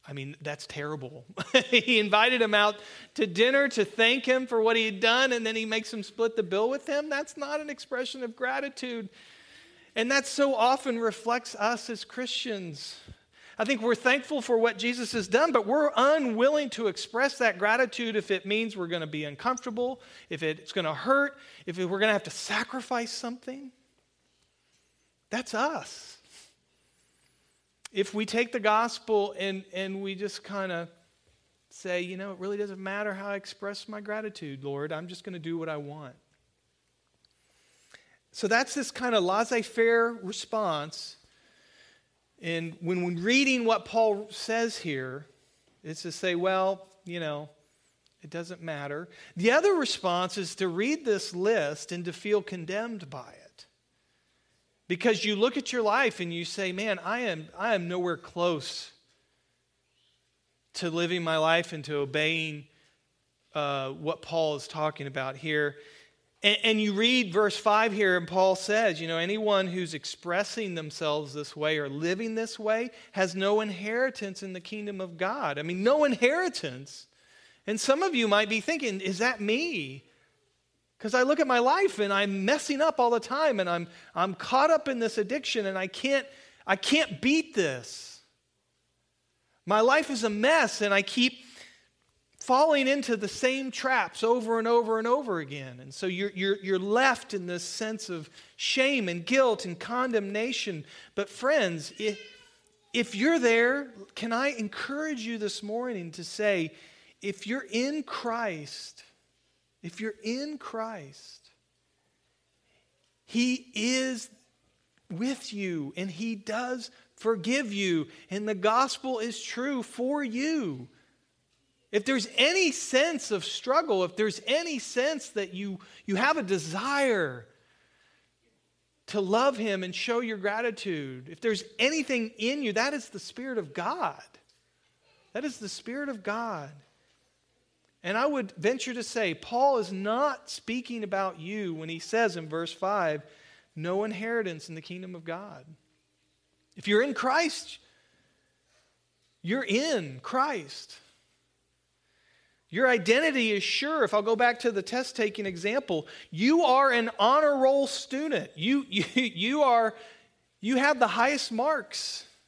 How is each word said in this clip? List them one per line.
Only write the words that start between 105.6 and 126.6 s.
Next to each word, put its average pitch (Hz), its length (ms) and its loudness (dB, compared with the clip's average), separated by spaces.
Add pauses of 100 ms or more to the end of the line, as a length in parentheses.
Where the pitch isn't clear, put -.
morning 214 500 -6
to 170 120 -12
say, 180 480 0 (500)
if 196 240 -6
you're 247 240 -4
in 269 340 -2
Christ, 214 1000 -8 (800)
if 170 160 -12
you're 214 240 -6
in 277 340 -6
Christ, 220 920 -12 (1800)
He 247 500 0
is 254 540 -2 (800)
with 226 420 -6
you, 180 440 -4
and 190 120 -4
He 214 260 -4
does 233 560 -6 (240)
forgive 226 580 0
you, 180 340 2 (220)
and 208 180 -4
the 214 80 0
gospel 240 640 2
is 226 220 -6
true 254 420 -4
for 277 400 -2
you. 233 640 -2 (1040)
If 208 140 0
there's 254 220 2 (100)
any 330 340 4
sense 285 600 0
of 190 140 -2
struggle, 262 580 2
if 180 120 -2
there's 208 300 0
any 311 340 0
sense 277 500 -2
that 190 240 -6
you, 190 260 -8 (260)
you 196 100 0
have 269 220 4
a 277 60 -2
desire 185 1040 0 (1600)